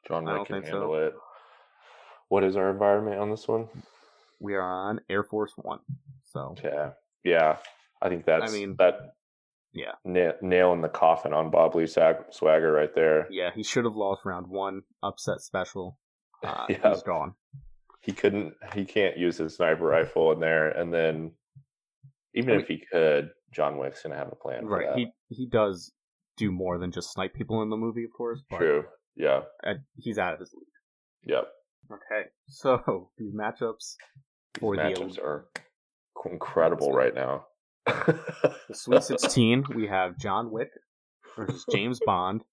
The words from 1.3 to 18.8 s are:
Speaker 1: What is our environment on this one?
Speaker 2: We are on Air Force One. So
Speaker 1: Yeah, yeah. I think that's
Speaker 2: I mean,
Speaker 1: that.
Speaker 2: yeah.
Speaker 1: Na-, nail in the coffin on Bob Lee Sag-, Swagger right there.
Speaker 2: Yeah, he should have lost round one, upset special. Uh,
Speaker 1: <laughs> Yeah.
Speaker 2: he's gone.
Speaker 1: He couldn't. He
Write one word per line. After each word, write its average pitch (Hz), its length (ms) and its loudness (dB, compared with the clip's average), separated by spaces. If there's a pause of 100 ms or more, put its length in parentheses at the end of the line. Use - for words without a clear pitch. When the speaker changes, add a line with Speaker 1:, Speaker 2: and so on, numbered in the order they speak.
Speaker 1:
What 95 160 4
is 95 120 2
our 95 140 2
environment 101 500 2
on 104 100 -2
this 107 180 -6
one? 113 200 -2 (720)
Speaker 2:
We 101 140 -6
are 95 80 0
on 92 460 -4
Air 101 160 0
Force 107 320 -4
One. - 240 -10 (440)
So 71 380 -10
Speaker 1:
Yeah, 73 280 -4 (340)
yeah. 82 320 4 (460)
I 95 60 0
think 85 180 -2
that's 110 260 2
Speaker 2:
I - 20 -6
mean, 101 240 -6
Speaker 1:
that. 90 160 6 (760)
Speaker 2:
yeah. - 200 -10 (120)
Speaker 1:
Na-, 90 280 2 (100)
nail 90 320 6
in 82 80 -2
the 80 60 -2
coffin 80 440 2
on 80 180 0
Bob 80 240 6
Lee 82 120 2
Sag-, 82 460 4
Swagger 80 380 4
right 76 240 2
there. 78 360 4
Speaker 2:
Yeah, 92 240 -4
he 107 100 -8
should 123 220 -2
have 107 100 -4
lost 98 280 -2
round 90 220 -8
one, 95 360 -6 (200)
upset - 380 -6
special. 92 580 -6 (460)
Uh, - 220 -6
Speaker 1:
<laughs> - 20 -8
Yeah. - 240 0
Speaker 2:
he's 160 100 -4
gone. 85 320 -6 (680)
Speaker 1:
He 101 120 -8
couldn't. 98 420 0 (200)
He 101 100 -4